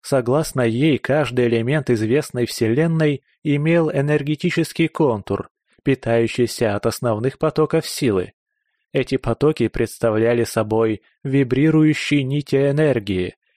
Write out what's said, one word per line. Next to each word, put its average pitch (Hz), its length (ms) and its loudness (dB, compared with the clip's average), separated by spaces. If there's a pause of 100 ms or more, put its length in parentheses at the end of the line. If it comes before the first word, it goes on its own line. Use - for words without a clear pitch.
Согласно 135 600 0
ей, 123 380 2
каждый 127 480 0
элемент 120 420 0
известной 120 560 0
Вселенной 151 760 0 (200)
имел 156 480 2
энергетический 151 960 0
контур, 110 640 -2 (340)
питающийся 117 920 0
от 104 100 -4
основных 117 540 -2
потоков 156 480 0
силы. 98 460 -2 (600)
Эти 135 240 -2
потоки 123 500 0
представляли 113 760 0
собой 110 580 0 (220)
вибрирующие 143 1000 2
нити 139 320 -4
энергии, 131 800 0 (220)